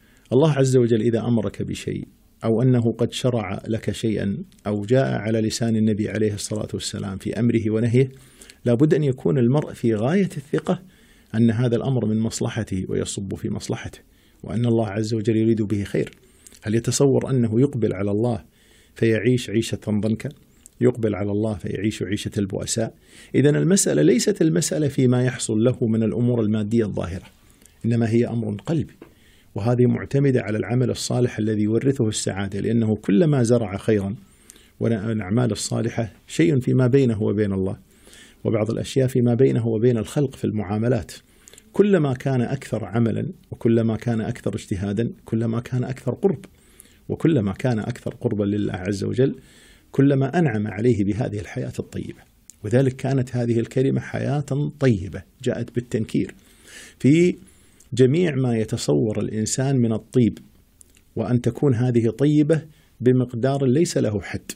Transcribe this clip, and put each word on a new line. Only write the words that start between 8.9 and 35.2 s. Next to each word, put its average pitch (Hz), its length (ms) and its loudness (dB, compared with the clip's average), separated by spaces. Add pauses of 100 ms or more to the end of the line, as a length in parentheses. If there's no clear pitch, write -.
أن 151 100 2
يكون 139 340 0
المرء 127 360 2
في 113 220 0
غاية 156 420 0
الثقة - 440 -4 (540)
أن 117 160 4
هذا 120 240 0
الأمر 123 300 -2
من 110 140 0
مصلحته 110 720 -4
ويصب 95 460 -4
في - 140 -6
مصلحته، - 500 -8 (440)
وأن 120 220 -2
الله 113 220 2
عز 107 260 -4
وجل 110 220 0
يريد 110 260 2
به 101 220 -2
خير. - 280 -4 (520)
هل 110 120 -2
يتصور 123 540 2
أنه 120 320 2
يقبل 110 320 0
على 101 180 -4
الله 110 320 -2 (520)
فيعيش 113 540 0
عيشة 113 300 -2 (100)
ضنكا؟ 107 400 -2 (520)
يقبل 113 340 2
على 101 160 -4
الله 107 220 -2
فيعيش 104 500 -6
عيشة 101 340 -6
البؤساء؟ 101 560 -4 (420)
إذن 139 200 4
المسألة 147 460 2
ليست 202 400 2
المسألة 160 460 0
فيما 123 360 2
يحصل 127 300 -4
له 113 340 2
من 110 160 0
الأمور 117 380 0
المادية 107 440 0
الظاهرة، 92 400 -6 (600)
إنما 117 240 2
هي 117 180 2
أمر 107 280 -4 (100)
قلبي، 151 280 -4 (600)
وهذه 120 300 2
معتمدة 123 560 2
على 107 160 -4
العمل 113 320 0
الصالح 120 500 -2
الذي 107 220 0
يورثه 117 460 2
السعادة، 101 520 -4
لأنه 110 360 2
كلما 151 480 4
زرع 110 340 2
خيراً، 101 380 0 (640)
والأعمال 113 720 0